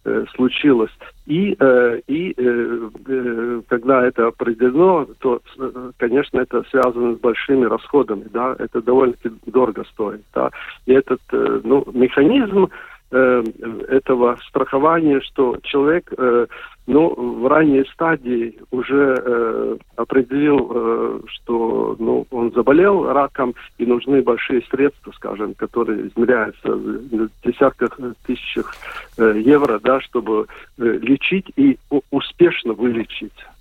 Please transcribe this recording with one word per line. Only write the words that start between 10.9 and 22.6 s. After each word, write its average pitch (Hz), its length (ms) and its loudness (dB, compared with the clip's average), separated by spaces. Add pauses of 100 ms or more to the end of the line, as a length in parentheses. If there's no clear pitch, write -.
этот, 131 300 2 (100)
э, 120 320 0
ну, 135 300 2
механизм, 190 720 2 (460)
э, 127 300 2 (440)
этого 123 500 2 (100)
страхования, 143 720 2
что 123 420 -2
человек, 147 560 0
э, 120 280 2 (400)
ну, 156 280 4 (280)
в 127 40 0
ранней 143 380 4 (100)
стадии 123 640 -4 (120)
уже, 131 540 0
э, 117 520 -2 (200)
определил, 135 800 0
э, 113 540 -2
что, 113 680 -4
ну, 123 320 -2
он 117 220 -2
заболел 156 600 4